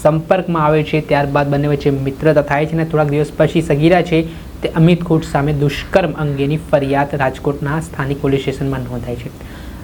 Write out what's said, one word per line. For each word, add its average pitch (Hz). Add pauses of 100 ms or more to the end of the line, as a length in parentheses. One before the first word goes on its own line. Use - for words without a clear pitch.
સંપર્કમાં 165
આવે 156
છે. 151
ત્યારબાદ 143
બંને 143
વચ્ચે 147
મિત્રતા 139
થાય 147
છે 156
અને 160
થોડાક 151
દિવસ 147 (100)
પછી 156
સગીરા 160
છે, 165 (340)
તે -
અમિત 170
ખૂટ 160 (100)
સામે 147
દુષ્કર્મ 147
અંગેની 143
ફરિયાદ 139
રાજકોટના 143
સ્થાનિક 143
પોલીસ 139
સ્ટેશનમાં 135
નોંધાય 120
છે. 139 (540)